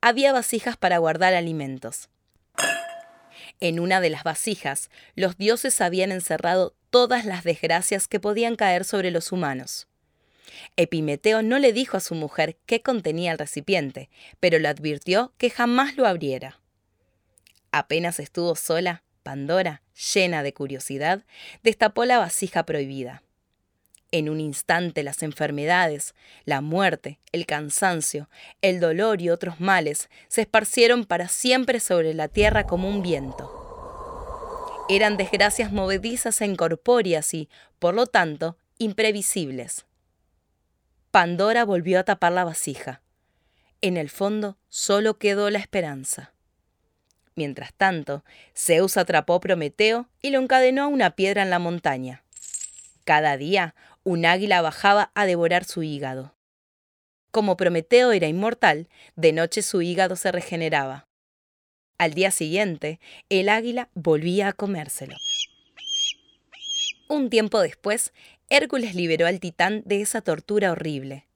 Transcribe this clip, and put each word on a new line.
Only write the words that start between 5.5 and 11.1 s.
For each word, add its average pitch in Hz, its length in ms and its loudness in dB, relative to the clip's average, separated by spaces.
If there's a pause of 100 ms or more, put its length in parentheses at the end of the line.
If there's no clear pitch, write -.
habían 185 320 0
encerrado 175 640 0 (160)
todas 247 340 4
las 180 200 -6
desgracias 175 640 0
que 202 120 -2
podían 220 360 0
caer 185 280 2
sobre 185 260 -2
los 165 220 -2
humanos. 139 560 -6 (880)
Epimeteo 165 640 2